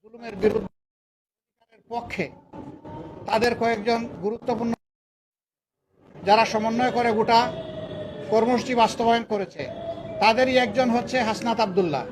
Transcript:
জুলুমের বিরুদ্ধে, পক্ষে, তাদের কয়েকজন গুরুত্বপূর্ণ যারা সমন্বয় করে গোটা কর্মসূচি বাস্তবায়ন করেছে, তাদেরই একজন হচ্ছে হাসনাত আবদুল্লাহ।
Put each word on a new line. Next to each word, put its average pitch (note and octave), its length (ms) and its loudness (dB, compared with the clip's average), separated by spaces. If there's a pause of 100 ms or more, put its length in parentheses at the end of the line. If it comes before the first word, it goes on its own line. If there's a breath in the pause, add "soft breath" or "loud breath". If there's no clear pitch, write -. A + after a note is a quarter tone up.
জুলুমের A3+ 340 -14
বিরুদ্ধে, G#3 380 0 (1120)
পক্ষে, A3+ 420 -6 (960)
তাদের A#3 280 2
কয়েকজন A#3 520 0 (160)
গুরুত্বপূর্ণ A#3 520 -2 (1500)
যারা G#3+ 200 6
সমন্বয় A3+ 460 0
করে A#3+ 220 0
গোটা A3+ 400 4 (800)
কর্মসূচি A#3 440 2
বাস্তবায়ন A#3 500 2
করেছে, F#3 440 -4 (520)
তাদেরই B3+ 380 4
একজন B3 320 2
হচ্ছে B3 300 0
হাসনাত A3+ 400 -2
আবদুল্লাহ। F3 500 2